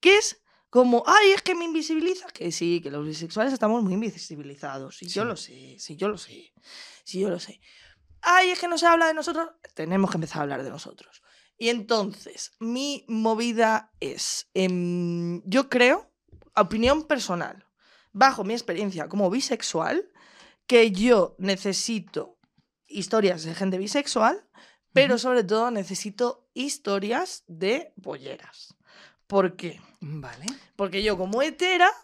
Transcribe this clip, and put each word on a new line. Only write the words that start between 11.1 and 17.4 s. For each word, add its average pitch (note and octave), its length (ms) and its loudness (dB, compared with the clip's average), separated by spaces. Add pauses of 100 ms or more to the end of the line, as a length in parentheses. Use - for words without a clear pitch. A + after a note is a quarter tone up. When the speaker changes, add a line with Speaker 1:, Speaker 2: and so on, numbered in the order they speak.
Speaker 1:
Y A3+ 120 -2
entonces, A3+ 880 -4
mi B3+ 480 -6
movida A3 920 0
es, - 540 -8
em, F3 920 -2
yo C4 240 0
creo, B3+ 420 2 (460)
opinión A#3 480 2
personal, F#3+ 600 -4 (480)